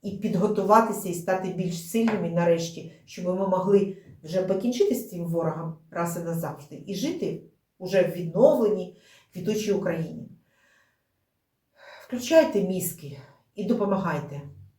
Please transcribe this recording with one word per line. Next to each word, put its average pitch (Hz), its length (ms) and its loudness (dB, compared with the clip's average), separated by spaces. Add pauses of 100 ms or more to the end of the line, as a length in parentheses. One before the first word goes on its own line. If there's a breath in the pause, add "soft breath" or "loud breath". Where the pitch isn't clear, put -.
і 202 80 -6
підготуватися, 208 960 2
і 170 60 -4
стати 185 340 -2
більш 175 420 -6
сильними 208 400 0
нарешті, 170 640 0 (120)
щоб - 200 -12
ми 190 240 0
могли 185 480 2 (260 loud breath)
вже 175 200 -2
покінчити 233 520 0
з - 160 -6
цим 170 140 -6
ворогом 165 500 -2 (160)
раз 170 260 -4
і 170 80 -8
назавжди 160 640 -6
і 196 80 -6
жити 247 480 -4 (360)
уже 185 240 2
в 160 100 2
відновленій, 185 840 4 (360 soft breath)
квітучій 208 400 -2
Україні. 170 560 -2 (1800 loud breath)
Включайте 240 560 4
мізки 180 560 -6 (360)
і 208 100 -8
допомагайте. 175 760 -2 (380)